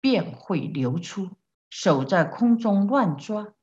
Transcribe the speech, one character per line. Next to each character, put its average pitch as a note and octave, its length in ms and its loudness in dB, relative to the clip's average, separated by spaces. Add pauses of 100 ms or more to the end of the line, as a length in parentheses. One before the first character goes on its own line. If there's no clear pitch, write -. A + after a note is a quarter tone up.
便 A#3 340 0
会 F3 240 -4
流 C#3 400 -2
出， F#3 300 -8 (400)
手 C#3+ 340 2
在 E3 220 2
空 A#3 320 2
中 G3+ 300 2
乱 A3 280 2
抓 G#3+ 480 -8